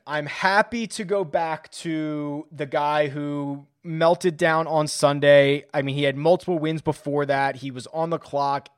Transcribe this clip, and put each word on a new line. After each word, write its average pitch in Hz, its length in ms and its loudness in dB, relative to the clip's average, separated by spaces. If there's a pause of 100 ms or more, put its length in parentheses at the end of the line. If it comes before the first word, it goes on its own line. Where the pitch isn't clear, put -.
I'm 147 180 -4
happy 214 640 2
to - 180 -8
go 202 180 0
back 160 500 -4
to 151 800 -6
the 147 140 -8
guy 151 420 0
who 143 600 -6 (160)
melted 165 520 2
down 160 300 2
on 151 220 0
Sunday. 143 840 4
I 143 120 -2
mean, 135 120 -4
he 147 80 -2
had 139 140 0
multiple 170 400 2
wins 156 240 -2
before 143 460 -4
that. 139 300 0
He 135 120 -10
was 123 180 -12
on 165 220 -4
the 165 80 -2
clock. 139 600 -4